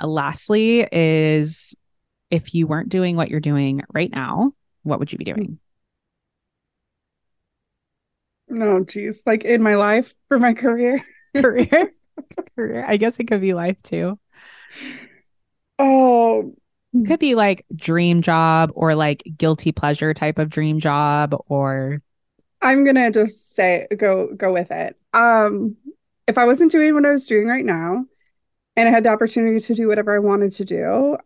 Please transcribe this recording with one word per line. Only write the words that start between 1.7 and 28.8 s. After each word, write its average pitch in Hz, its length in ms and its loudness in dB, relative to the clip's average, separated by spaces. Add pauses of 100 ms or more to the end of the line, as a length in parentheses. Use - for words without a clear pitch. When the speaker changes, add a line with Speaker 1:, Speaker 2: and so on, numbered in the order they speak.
Speaker 1:
if - 240 -4
you 165 140 0
weren't 156 220 -4
doing 180 280 -2
what 165 120 -2
you're 156 120 -4
doing 139 400 -2 (120)
right 170 180 -2
now, 208 420 -2 (300)
what 151 160 -4
would 147 120 -8
you - 60 -10
be - 80 -10
doing? 190 340 -8 (3000)
Speaker 2:
No, 208 360 0
geez. 208 420 -10
Like, 214 180 0
in 233 180 2
my 214 140 2
life, 208 380 0 (140)
for 277 120 2
my 240 140 4
career. 240 500 -2 (160)
<laughs> - 160 -10
Speaker 1:
Career? 262 580 2 (600)
Career. 226 320 -6
I 208 100 2
guess 226 220 -2
it 233 60 -4
could 214 160 -2
be 190 120 0
life 175 300 -4
too. 175 340 -6 (1600)
Speaker 2:
Oh. 247 720 4 (520)
Speaker 1:
Could 320 140 0
be, 277 160 2
like, 202 300 0 (100)
dream 170 460 2
job 160 520 2
or, 160 220 0
like, 151 260 -2 (160)
guilty 160 360 0
pleasure 151 400 -2
type 156 260 -4
of 156 100 -2
dream 156 300 -2
job, 147 560 0 (120)
or 135 540 -4 (600)
Speaker 2:
I'm 269 240 2
gonna 262 260 2
just 214 420 -2
say, 180 320 0 (120)
go, 190 360 0
go 190 200 -2
with 175 180 -4
it. 160 260 -8 (160)
Um, 220 640 2 (500)
if 226 120 0
I 247 80 4
wasn't 269 260 4
doing 311 220 4
what 294 120 2
I 285 60 4
was 277 160 -2
doing 214 200 0
right 247 180 -2
now 175 400 -4 (720)
and 233 100 4